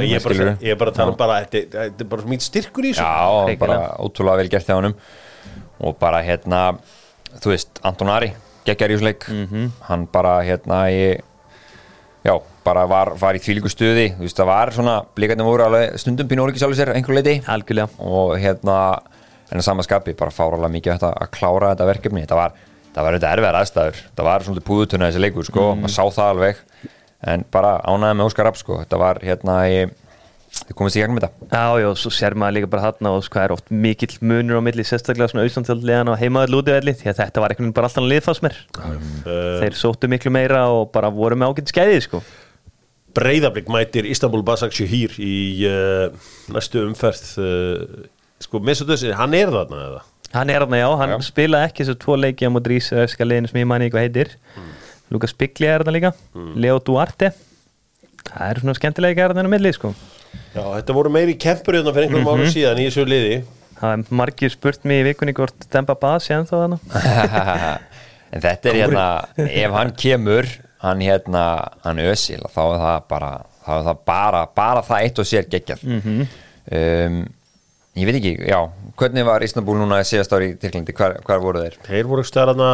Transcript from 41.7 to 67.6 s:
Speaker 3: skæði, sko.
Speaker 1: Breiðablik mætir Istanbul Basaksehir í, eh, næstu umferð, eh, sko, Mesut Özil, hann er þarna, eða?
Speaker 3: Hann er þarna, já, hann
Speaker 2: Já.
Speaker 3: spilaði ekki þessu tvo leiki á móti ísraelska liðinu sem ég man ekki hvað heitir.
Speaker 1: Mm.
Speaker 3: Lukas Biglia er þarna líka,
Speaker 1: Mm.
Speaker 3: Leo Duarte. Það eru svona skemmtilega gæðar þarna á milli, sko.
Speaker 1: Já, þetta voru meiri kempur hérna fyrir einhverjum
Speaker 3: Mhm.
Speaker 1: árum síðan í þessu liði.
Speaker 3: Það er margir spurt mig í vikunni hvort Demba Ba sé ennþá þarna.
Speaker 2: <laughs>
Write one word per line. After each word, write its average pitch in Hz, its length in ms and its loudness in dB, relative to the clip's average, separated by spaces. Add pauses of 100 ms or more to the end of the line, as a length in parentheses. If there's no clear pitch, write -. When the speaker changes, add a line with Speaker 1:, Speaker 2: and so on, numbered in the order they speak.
Speaker 3:
skæði, 180 300 4
sko. - 220 -8 (880)
Speaker 1:
Breiðablik 127 560 0
mætir 113 400 0
Istanbul 117 320 0
Basaksehir 113 800 -2
í, 98 480 -4
eh, 95 420 0 (400)
næstu 117 400 -4
umferð, - 480 -4
eh, 90 680 -4 (340)
sko, - 180 -6
Mesut 139 300 -2
Özil, 123 240 -2
hann 123 220 -2
er 202 120 4
þarna, 82 300 -2
eða? 67 240 -12 (320)
Speaker 3:
Hann 131 160 -2
er 143 160 2
þarna, 123 160 0
já, 143 160 2
hann 135 120 0
Speaker 2:
Já. 107 120 -2
Speaker 3:
spilaði 151 480 2
ekki 139 160 -6
þessu 131 140 -2
tvo 147 180 0
leiki 131 300 0
á - 20 4
móti 120 300 0
ísraelska 120 480 0
liðinu 120 240 2
sem 123 100 0
ég 120 60 2
man 123 140 2
ekki 120 120 0
hvað 113 160 2
heitir. 131 200 0 (280)
Speaker 1:
Mm. 87 120 -18 (420)
Speaker 3:
Lukas 120 220 -2
Biglia 151 420 0
er 156 80 2
þarna 156 160 -2
líka, 175 140 2 (200)
Speaker 1:
Mm. 85 220 -10
Speaker 3:
Leo 127 240 4
Duarte. 151 540 0 (880)
Það - 280 -8
eru 120 100 -4
svona 135 180 -2
skemmtilega 175 380 0
gæðar 180 180 4
þarna 185 160 0
á 208 80 2
milli, 190 140 2
sko. 104 200 -6 (640)
Speaker 1:
Já, 104 80 -6
þetta 104 320 -4
voru 147 160 4
meiri 165 240 4
kempur 175 400 0
hérna 151 180 2
fyrir 147 140 4
einhverjum 131 160 2
Speaker 3:
Mhm. 147 80 2
Speaker 1:
árum 147 160 4
síðan 143 320 2
í 135 80 2
þessu 135 180 0
liði. 127 380 2 (380)
Speaker 3:
Það 113 180 0
er 113 160 -4
margir 123 340 0
spurt - 360 -4
mig 139 200 2
í 139 80 2
vikunni 143 200 -4
hvort - 360 -4
Demba 135 260 0
Ba 143 240 0
sé - 120 -6
ennþá 170 480 0
þarna. - 0 - (100)
Speaker 2:
<laughs> 98 880 0 (520)